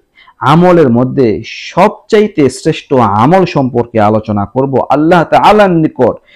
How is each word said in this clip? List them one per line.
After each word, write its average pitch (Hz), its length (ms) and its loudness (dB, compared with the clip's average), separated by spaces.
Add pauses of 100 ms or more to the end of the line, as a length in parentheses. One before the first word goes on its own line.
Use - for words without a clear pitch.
(400)
আমলের 165 520 2
মধ্যে 123 560 -2
সবচাইতে 202 1040 -2
শ্রেষ্ঠ - 440 -6
আমল 123 500 2
সম্পর্কে 123 560 -2
আলোচনা 104 440 -2
করব। 131 460 -2
আল্লাহ 160 340 2
তাআলার 185 460 2
নিকট 143 460 0 (200)